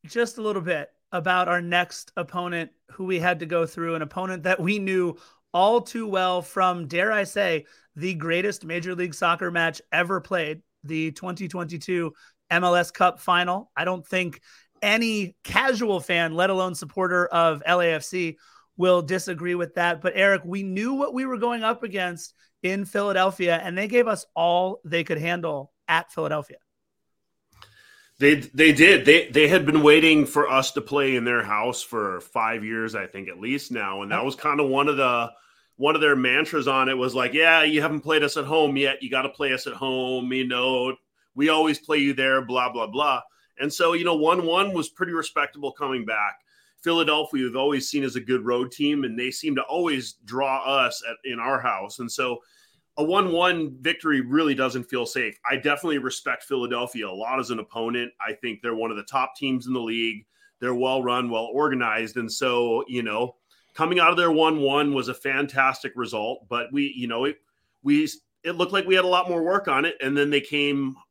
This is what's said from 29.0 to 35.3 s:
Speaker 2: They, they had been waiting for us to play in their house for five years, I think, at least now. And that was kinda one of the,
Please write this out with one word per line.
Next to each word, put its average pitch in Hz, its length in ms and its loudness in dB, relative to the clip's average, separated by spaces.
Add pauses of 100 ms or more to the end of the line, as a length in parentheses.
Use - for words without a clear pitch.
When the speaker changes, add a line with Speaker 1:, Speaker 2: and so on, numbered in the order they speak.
Speaker 2:
They, 165 240 8
they 143 180 6
had 165 180 4
been 151 180 4
waiting 151 420 8
for 147 240 0
us 131 220 0
to 139 100 -4
play 135 340 0
in 120 100 -2
their 120 180 0
house 107 380 -4
for 101 400 -6
five 113 420 -4
years, 113 320 -6
I 98 120 -6
think, 95 200 -14
at 90 120 -16
least 131 320 -6
now. 101 320 -6
And 101 80 -8
that 107 120 -2
was 135 120 -4
kinda 147 300 -2
one 135 220 2
of 143 100 0
the, 120 340 0 (460)